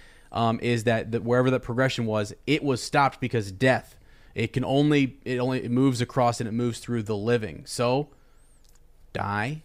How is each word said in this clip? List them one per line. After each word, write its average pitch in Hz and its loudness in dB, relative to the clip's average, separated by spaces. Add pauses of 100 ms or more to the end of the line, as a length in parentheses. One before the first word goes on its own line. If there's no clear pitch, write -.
(300)
um, 113 0
is 117 0
that, 113 0
that 113 -2
wherever 127 4
that 127 2
progression 123 -2
was, 107 -2 (140)
it 147 2
was 135 0
stopped 139 0
because 113 -2
death, 110 2 (380)
it 113 -2
can 127 -2
only, 143 2
it 123 -4
only, 127 -2
it 117 -4
moves 127 4
across 120 0
and 117 -4
it 101 -8
moves 117 -2
through 120 -4
the 107 -4
living. 107 -2
So 127 -2 (1040)
die, 110 -4